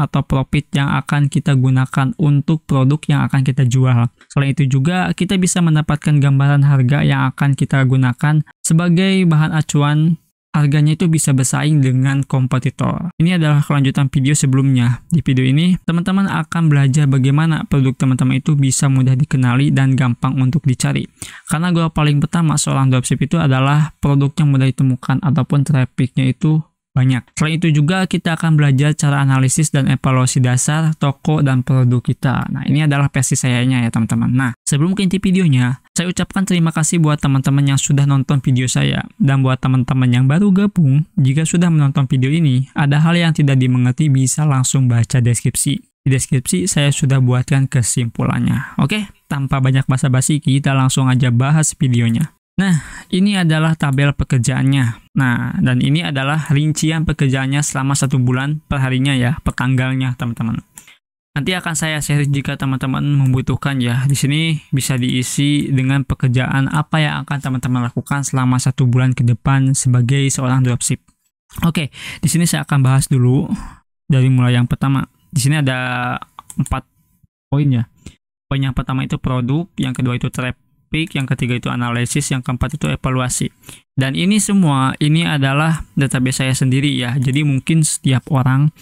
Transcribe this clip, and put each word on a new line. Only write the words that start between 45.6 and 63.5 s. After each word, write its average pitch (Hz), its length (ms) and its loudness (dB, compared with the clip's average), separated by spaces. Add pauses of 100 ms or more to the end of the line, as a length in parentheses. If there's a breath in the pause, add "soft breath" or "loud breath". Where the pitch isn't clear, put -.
Di - 80 -2
deskripsi 135 560 -2
saya 147 240 0
sudah 139 320 0
buatkan 127 480 0
kesimpulannya. 120 1120 -2
Oke, 202 240 -2 (240)
tanpa 139 320 -2
banyak 131 240 2
basa-basi, 131 560 0
kita 139 320 0
langsung 131 400 2
aja 127 160 2
bahas 139 480 0
videonya. 120 560 0 (240)
Nah, 185 560 -2
ini 196 240 0
adalah 160 400 0
tabel 143 400 0
pekerjaannya. 131 960 -2
Nah, 123 480 -2
dan 127 160 2
ini 139 240 0
adalah 143 480 -4
rincian 156 560 0
pekerjaannya 139 560 -2
selama 139 320 -4
satu 139 240 -2
bulan 131 480 -2
per 143 160 -4
harinya 131 320 0
ya, 127 320 0
per - 80 -2
tanggalnya, 127 640 -2
teman-teman. 117 480 -6 (720 loud breath)
Nanti 147 160 -2
akan 170 240 -6
saya 156 240 -4
share 147 240 0
jika 139 320 -4
teman-teman 135 480 -4
membutuhkan 135 720 0